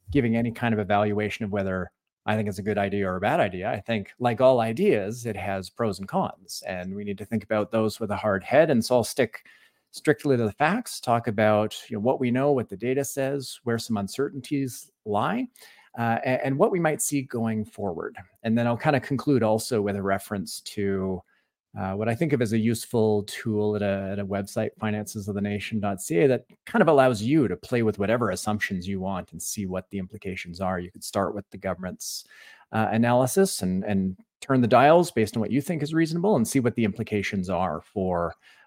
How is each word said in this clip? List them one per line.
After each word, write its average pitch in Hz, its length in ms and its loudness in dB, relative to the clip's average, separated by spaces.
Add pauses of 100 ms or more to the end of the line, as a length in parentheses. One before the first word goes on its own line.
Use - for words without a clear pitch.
giving 117 260 2
any 117 140 0
kind 117 240 -2
of 104 60 0
evaluation 104 640 0
of 95 60 -4
whether 95 400 -2 (340)
I 107 120 0
think 107 100 -2
it's 98 120 -6
a 98 40 -8
good 101 140 0
idea 101 280 0
or 92 120 -2
a - 20 -4
bad 131 220 2
idea. 95 280 -2
I 104 120 -4
think, 110 360 -4
like 120 220 0
all 131 220 6
ideas, 117 640 0
it 110 100 -4
has 95 340 -6
pros 104 300 -2
and 95 80 -10
cons, - 580 -6
and 92 300 -8
we 104 80 -8
need 101 140 -6
to 104 80 -12
think 110 180 -2
about 107 260 -2
those 110 300 0
with 101 120 -4
a 101 40 -4
hard 98 300 -2
head. 156 260 4
And 117 120 2
so 123 120 2
I'll 117 80 6
stick - 420 -2 (460)
strictly 139 460 2
to 120 80 2
the 104 80 0
facts, 185 480 -2
talk 120 260 0
about, 107 500 2 (120)
you 113 80 -6
know, - 20 -4
what 123 220 2
we 123 100 0
know, 139 220 2
what 123 160 -2
the 98 80 -10
data 127 260 -2
says, 135 640 -6
where 117 120 0
some 113 200 -4
uncertainties 135 920 -4 (140)
lie, 147 440 -2 (520)
uh, 117 240 2
a-, 127 220 0
and 135 120 0
what 202 140 4
we 185 80 0
might 160 220 0
see 143 220 -2
going 113 420 -2
forward. 90 500 -6 (280)
And 113 140 2
then 120 100 2
I'll 120 100 0
kinda 143 240 2
conclude 131 420 0
also 110 380 0
with 101 160 -2
a 98 40 -4
reference 98 600 -4
to, 98 600 -4 (540)
uh, 95 180 -6
what 107 140 -2
I 117 60 0
think 139 200 -2
of 123 100 2
as 107 100 -2
a 113 60 2
useful 110 640 2
tool 104 520 -2
at 101 60 -2
a, 98 300 -2
at 101 80 -6
a 101 80 -4
website, 101 420 -4 (100)
finances 107 480 -4
of 104 60 -4
the 101 80 -4
nation 101 380 -4
dot 98 240 -4
C 165 160 -2
A, 151 80 6
that 123 180 0 (220)
kind - 160 4
of 151 40 4
allows 131 360 6
you 135 240 4
to 90 100 -2
play 120 240 0
with 107 160 2
whatever 107 320 2
assumptions 95 580 -4
you 98 120 -4
want 92 320 -6
and 82 100 -14
see - 240 -6
what 92 240 -6
the 101 80 -8
implications 92 640 -10
are. 92 160 -2
You 87 140 -8
could - 120 -20
start 98 300 -2
with 101 160 -10
the - 80 -16
government's, 92 680 -8 (480)
uh, 110 180 2
analysis 123 720 2
and, 92 220 0
and 95 300 0 (240)
turn 131 220 2
the 120 60 4
dials 147 420 8
based 110 260 0
on 117 60 0
what 101 80 -2
you 127 120 0
think 160 200 -4
is 156 140 -2
reasonable 170 400 2
and 117 120 4
see 139 120 2
what 117 160 2
the 113 100 2
implications 98 640 -2
are 87 320 0
for 87 540 -2 (320)